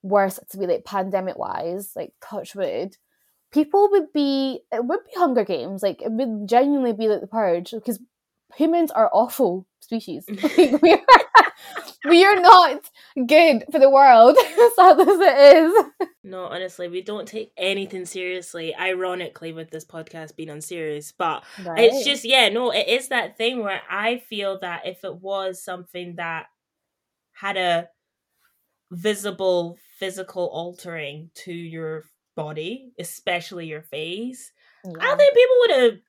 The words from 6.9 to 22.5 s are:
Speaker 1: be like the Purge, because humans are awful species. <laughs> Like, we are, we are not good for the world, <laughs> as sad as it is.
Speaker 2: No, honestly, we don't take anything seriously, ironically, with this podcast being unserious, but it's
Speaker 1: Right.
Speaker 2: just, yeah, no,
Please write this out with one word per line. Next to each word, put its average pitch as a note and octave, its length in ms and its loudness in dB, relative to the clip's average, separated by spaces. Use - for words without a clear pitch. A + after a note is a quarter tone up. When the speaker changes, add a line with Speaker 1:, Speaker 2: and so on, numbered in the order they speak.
Speaker 1:
be A3 140 -4
like G#3+ 140 -2
the G3 60 -14
Purge, F3+ 440 -4
because A3 280 -10
humans E4 360 -2
are A3 200 0
awful G3 560 -2
species. F#3 460 -12
<laughs> G#3 300 -6
Like, D4 240 2
we E4 120 6
are, - 80 2
we E4+ 160 6
are G4+ 140 4
not F4 500 6
good D4+ 440 4
for D#4 80 -2
the C4+ 100 8
world, C4+ 480 8
<laughs> A4+ 220 0
as A#4 160 6
sad F4+ 240 8
as F4+ 80 6
it F4 300 2
is. E4 280 4
Speaker 2:
No, F#3 220 -14
honestly, F#3 420 -10
we F3 140 -10
don't G#3 260 -12
take G#3+ 300 -14
anything F#3+ 480 -8
seriously, F3+ 720 -12
ironically, F3+ 760 -8
with D#3+ 180 -16
this D#3 140 -16
podcast D#3+ 500 -18
being D#3 140 -16
unserious, D3+ 640 -12
but D#3+ 320 -6
it's F#3+ 100 -16
Speaker 1:
Right. A3+ 380 0
Speaker 2:
just, C#4+ 200 -6
yeah, A#3+ 240 2
no, A#3 220 -4